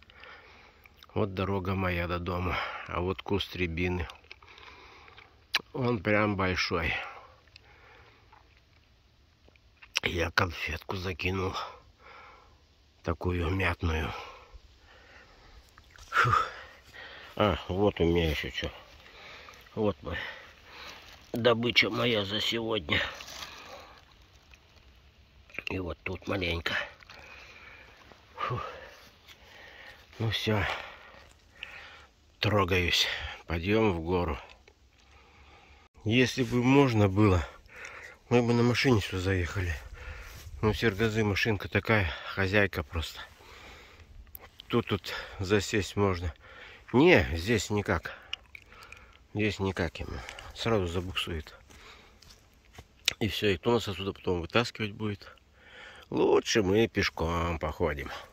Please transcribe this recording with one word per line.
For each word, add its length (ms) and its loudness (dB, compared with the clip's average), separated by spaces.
Вот 200 -2
дорога 400 -2
моя 340 0
до 100 -2
дома. 380 -2
А 120 -4
вот 220 -4
куст 320 -4
рябины. 540 -2
Он 300 0
прям 340 4
большой. 560 0
Я 260 0
конфетку 680 -2
закинул. 580 -2
Такую 480 -2
мятную. 600 0
Фух. 400 4
А, 220 4
вот 320 2
у 40 6
меня 260 4
еще 200 -4
че. 200 -6
Вот 280 0
мы. 140 -8
Добыча 560 4
моя 360 2
за 180 -2
сегодня. 580 0
И 80 -2
вот 240 -6
тут 260 -8
маленько. 460 -2
Фух. 280 -4
Ну 120 0
все. 320 2
Трогаюсь. 680 2
Подъем 460 2
в 80 -2
гору. 380 0
Если 380 4
бы 200 0
можно 460 8
было, 380 6
мы 140 6
бы 100 4
на 100 6
машине 380 6
сюда 220 -4
заехали. 520 0
Ну, 140 4
Сергозы, 500 2
машинка 440 0
такая, 440 2
хозяйка 560 2
просто. 380 -6
Тут, 180 0
тут 260 -4
засесть 560 0
можно. 380 0
Не, 400 8
здесь 380 0
никак. 420 0
Здесь 240 0
никак 400 -2
ему. 180 -8
Сразу 320 2
забуксует. 680 -4
И 100 2
все, 200 0
и 80 4
кто 160 0
нас 160 2
отсюда 240 -4
потом 280 -2
вытаскивать 520 -2
будет? 340 -6
Лучше 520 4
мы 240 4
пешком 720 -2
походим. 520 -2